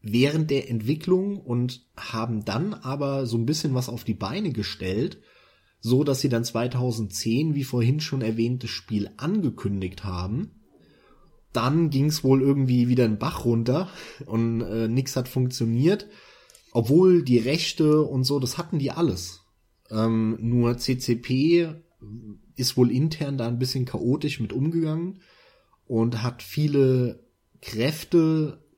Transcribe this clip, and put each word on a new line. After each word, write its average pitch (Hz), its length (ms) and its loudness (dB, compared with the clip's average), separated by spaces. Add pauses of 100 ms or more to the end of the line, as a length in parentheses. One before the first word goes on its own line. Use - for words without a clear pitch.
während 139 480 2
der 139 220 -2
Entwicklung 180 680 0
und 123 480 -4 (100)
haben 113 480 -6
dann 135 300 -2
aber 139 540 -4
so 117 100 -2
ein 113 80 0
bisschen 147 300 -2
was 123 140 -2
auf 117 160 -10
die 107 100 -2
Beine 147 380 -4
gestellt, 101 680 -4 (600)
so 127 240 2
dass 135 180 0
sie 131 80 2
dann 117 160 -2
zweitausendzehn, 123 1080 -4
wie 139 100 -4
vorhin 127 360 0
schon 143 220 -4
erwähnt, 117 420 -2
das 110 80 -8
Spiel - 460 -6
angekündigt 110 840 -4
haben. 98 480 -6 (1000)
Dann 143 360 2
ging's 143 340 0
wohl 135 180 6
irgendwie 131 460 4
wieder 123 180 4
einen 107 120 2
Bach 127 280 -4
runter 120 440 2 (360)
und, 117 360 0
äh, 110 260 -2
nix 131 280 -2
hat 123 120 -2
funktioniert. 127 800 0 (640)
Obwohl 165 520 6
die 123 160 4
Rechte 151 640 2
und 131 220 0
so, 143 140 0
das 127 200 -4
hatten - 180 -4
die 139 140 -2
alles. 139 500 -2 (480)
Ähm, 110 500 2
nur 120 380 2
C 127 220 -2
C 120 160 0
P 156 540 2 (840)
ist 127 220 -2
wohl 123 140 6
intern 139 460 -2
da 117 100 -2
ein 120 120 -4
bisschen 127 260 -2
chaotisch 127 540 -2
mit 110 140 -4
umgegangen 160 680 -2 (640)
und 113 340 0
hat 120 220 -6
viele 135 800 2 (360)
Kräfte 156 1040 0 (140)